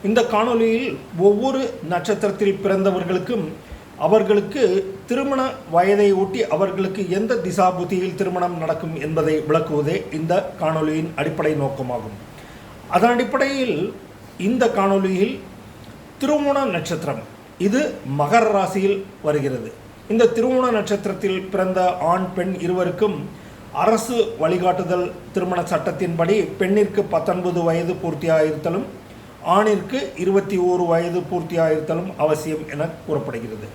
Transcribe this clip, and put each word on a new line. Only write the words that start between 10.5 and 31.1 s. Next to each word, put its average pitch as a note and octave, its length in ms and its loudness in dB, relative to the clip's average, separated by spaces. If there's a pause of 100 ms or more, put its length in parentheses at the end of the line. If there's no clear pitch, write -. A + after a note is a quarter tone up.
காணொளியின் D#3 480 0 (120)
அடிப்படை D#3 400 0
நோக்கமாகும். B2 560 -4 (800)
அதன் A#3 180 6
அடிப்படையில் C4 640 0 (680)
இந்த A#3+ 160 2 (160)
காணொளியில் G3 540 2 (880)
திருவோண C#4+ 360 2 (180)
நட்சத்திரம், D#3 480 -4 (440)
இது B3 140 2 (380)
மகர A3 240 4 (140)
ராசியில் G3 400 2 (300)
வருகிறது. C3 420 -2 (440)
இந்த A3+ 220 6
திருவோண B3+ 300 2 (120)
நட்சத்திரத்தில் G3 600 -2 (140)
பிறந்த F#3 260 0 (320)
ஆண், F#3 240 2
பெண் F#3 180 -2 (120)
இருவருக்கும் F3+ 520 0 (680)
அரசு A3+ 340 2 (240)
வழிகாட்டுதல் F3+ 680 0 (280)
திருமண F3+ 240 0 (120)
சட்டத்தின்படி E3+ 640 0 (240)
பெண்ணிற்கு G3+ 420 2 (120)
பத்தொன்பது F3 540 0
வயது E3+ 260 0 (100)
பூர்த்தியாயிருத்தலும் D#3+ 840 0 (680)
ஆணிற்கு G#3+ 440 2 (240)
இருபத்தி F#3+ 340 2 (100)
ஓரு F3+ 240 2
வயது E3+ 280 0 (120)